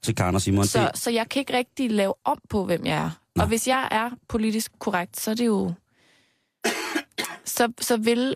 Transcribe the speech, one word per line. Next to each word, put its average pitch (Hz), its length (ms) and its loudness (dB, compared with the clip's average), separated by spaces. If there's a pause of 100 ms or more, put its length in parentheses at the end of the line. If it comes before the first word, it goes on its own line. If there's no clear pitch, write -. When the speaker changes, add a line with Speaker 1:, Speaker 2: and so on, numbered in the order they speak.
Speaker 1:
til 110 140 -2
Karen 92 200 2
og 98 60 2
Simon. 202 240 4
Speaker 2:
Så, 214 160 2 (120)
Speaker 1:
Det - 60 -8
Speaker 2:
så - 100 -2
jeg 226 200 0
kan 277 100 0
ikke 262 180 -4
rigtig 247 340 -2
lave 196 220 2 (100)
om 294 260 0
på, 196 160 0
hvem 165 200 0
jeg 160 200 0
er. 160 40 -2 (260)
Speaker 1:
Nå. - 60 2
Speaker 2:
Og 208 60 2
hvis 226 200 0
jeg 262 240 0
er 226 180 0 (180)
politisk 220 520 0
korrekt, 180 400 -4
så 220 120 -4
er 220 40 0
det 240 100 0
jo, 196 280 2 (920)
<coughs> - 40 2 (760)
så, 233 260 0 (100)
så 240 160 0
vil, 233 380 2